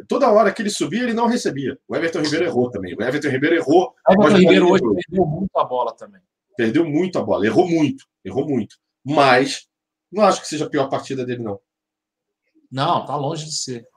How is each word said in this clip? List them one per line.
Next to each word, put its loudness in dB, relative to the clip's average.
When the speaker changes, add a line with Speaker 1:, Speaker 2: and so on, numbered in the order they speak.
Speaker 1:
toda 0
hora 4
que -6
ele -4
subia, -4
ele -2
não 0
recebia. -4
O -6
Everton -4
Ribeiro -2
errou 0
também. -10
O -6
Everton -4
Ribeiro 0
errou. 2
Speaker 2:
O 8
Everton 6
Speaker 1:
Mas 6
Speaker 2:
Ribeiro 6
Speaker 1:
ele 6
Speaker 2:
hoje 4
Speaker 1:
errou. 0
Speaker 2:
perdeu -2
muito -6
a 0
bola -6
também. -20
Speaker 1:
Perdeu 0
muito -2
a -4
bola, -2
errou 4
muito, -2
errou -6
muito. -4
Mas 2
não 0
acho 2
que -16
seja -6
a -8
pior -2
partida -6
dele, -8
não. -8
Speaker 2:
Não, -2
tá -8
longe -6
de -14
ser. -10